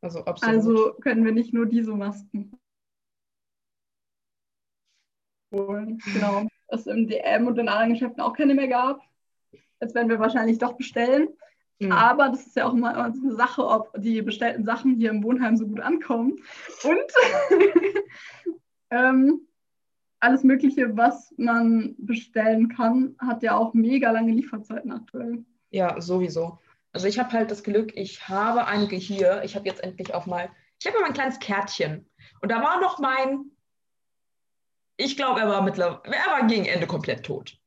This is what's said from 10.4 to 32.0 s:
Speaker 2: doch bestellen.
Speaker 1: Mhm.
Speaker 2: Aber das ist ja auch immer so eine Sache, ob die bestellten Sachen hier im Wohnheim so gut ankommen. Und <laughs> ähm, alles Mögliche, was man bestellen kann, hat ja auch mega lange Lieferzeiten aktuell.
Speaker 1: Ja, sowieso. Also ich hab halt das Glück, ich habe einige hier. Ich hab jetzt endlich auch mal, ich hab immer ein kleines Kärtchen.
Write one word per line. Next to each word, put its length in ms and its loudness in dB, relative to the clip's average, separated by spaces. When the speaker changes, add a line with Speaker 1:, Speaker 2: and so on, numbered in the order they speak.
Speaker 2:
doch 160 -2
bestellen. 560 0
Speaker 1:
Mhm. 120 0
Speaker 2:
Aber 380 6
das 180 -6
ist 80 -10
ja 120 0
auch 60 -2
immer 200 0
so 80 -8
eine 140 -2
Sache, 320 0
ob 300 0
die 240 -2
bestellten 420 -4
Sachen 320 0
hier 140 2
im 140 -2
Wohnheim 340 2
so 100 -2
gut 140 -8
ankommen. 560 0
Und 680 2
<laughs> 520 6
ähm, 500 4
alles 240 4
Mögliche, 520 4
was 420 0
man 600 2
bestellen 720 0
kann, 500 0
hat 240 -4
ja 140 2
auch 160 0
mega 380 4
lange 200 2
Lieferzeiten 600 -4
aktuell. 520 -10
Speaker 1:
Ja, 280 -2
sowieso. 600 -4
Also 140 -4
ich 100 -2
hab 160 -2
halt 160 0
das 140 -8
Glück, 340 -2
ich 320 -10
habe 380 0
einige 300 -2
hier. 460 0
Ich 120 -10
hab 100 -8
jetzt 180 -8
endlich 300 -10
auch 140 -6
mal, 220 -6
ich 60 -10
hab 100 -4
immer 120 2
ein 60 -4
kleines 260 -4
Kärtchen. 680 -6